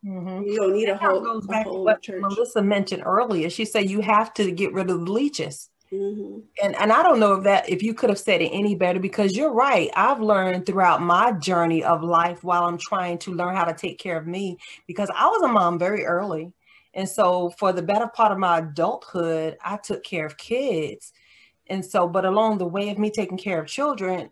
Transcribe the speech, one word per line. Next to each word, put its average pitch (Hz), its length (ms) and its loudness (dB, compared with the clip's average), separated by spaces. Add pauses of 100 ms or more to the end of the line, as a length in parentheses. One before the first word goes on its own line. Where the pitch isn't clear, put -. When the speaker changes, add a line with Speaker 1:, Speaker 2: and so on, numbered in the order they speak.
Speaker 1:
Mm-hmm. 185 380 -8
Speaker 2:
You 208 140 -2
don't 196 160 2
need 214 160 2
a 196 40 2
Speaker 1:
That 202 60 -4
kinda 196 160 4
Speaker 2:
whole, 208 80 0
Speaker 1:
goes 226 220 -4
Speaker 2:
a - 20 -12
Speaker 1:
back 220 180 -2
to 202 60 -8
Speaker 2:
whole 190 140 -4
Speaker 1:
what 214 160 2
Speaker 2:
church. 190 200 -10
Speaker 1:
Melissa 214 400 -2
mentioned 196 440 0
earlier. 190 440 0
She 220 160 -4
said 208 240 -2
you 202 120 -2
have 214 340 2
to 196 160 0
get 180 220 -4
rid 185 160 -2
of 170 160 -2
the 185 60 -4
leeches. 226 580 -4 (220)
Speaker 2:
Mm-hmm. 202 500 -8 (220)
Speaker 1:
And, 196 120 0
and 208 160 4
I 254 100 6
don't 330 180 6
know 202 140 6
if 190 120 0
that, 196 220 4
if 180 140 -2
you 220 140 0
could 220 160 2
have 202 80 0
said 190 220 2
it - 80 0
any 202 260 0
better, 180 240 2
because 196 360 0
you're 285 160 0
right. 233 440 2
I've 240 260 2
learned 190 460 2
throughout 180 340 4
my 180 300 4
journey 170 520 0
of 165 200 2
life 170 400 0
while 175 220 2
I'm 175 120 -2
trying 175 420 -4
to 185 140 -10
learn 175 220 -4
how 180 100 0
to 165 80 -2
take 170 240 -10
care 180 180 -6
of 160 120 -6
me, 180 320 -6 (260)
because 190 300 -4
I 220 100 2
was 415 160 2
a 330 60 2
mom 175 320 2
very 190 260 -2
early. 175 480 -4 (400)
And 190 160 -6
so 180 480 2
for 190 160 2
the 180 80 -2
better 202 260 0
part 220 240 2
of 190 60 -2
my 175 220 2
adulthood, 165 1040 -2
I 196 140 -8
took - 260 -8
care 156 240 -6
of 147 100 -14
kids. 220 720 -4 (560)
And 190 160 -6
so, 180 240 0
but 180 180 -2
along 208 340 2
the 180 80 -4
way 202 220 -6
of 202 100 -8
me 214 100 0
taking 202 280 -6
care 185 220 -4
of 156 80 -10
children 190 640 -4